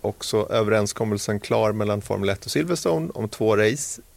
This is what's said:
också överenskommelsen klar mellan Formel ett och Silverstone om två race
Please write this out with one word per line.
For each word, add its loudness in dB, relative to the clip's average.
också -2
överenskommelsen 0
klar 2
mellan 0
Formel -2
ett -2
och -8
Silverstone 0
om -4
två 2
race 2